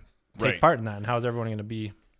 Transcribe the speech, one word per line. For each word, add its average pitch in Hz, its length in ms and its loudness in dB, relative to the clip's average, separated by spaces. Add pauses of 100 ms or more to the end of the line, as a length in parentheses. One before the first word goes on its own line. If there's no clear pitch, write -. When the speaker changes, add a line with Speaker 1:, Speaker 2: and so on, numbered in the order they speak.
(380)
Speaker 1:
take 110 160 2
Speaker 2:
Right. 87 80 -2
Speaker 1:
part 156 180 6
in 113 60 -4
that? 104 120 -4
And 101 80 -8
how 120 100 0
is 120 100 0
everyone 117 240 -2
gonna 107 140 -4
be 107 300 -6 (260)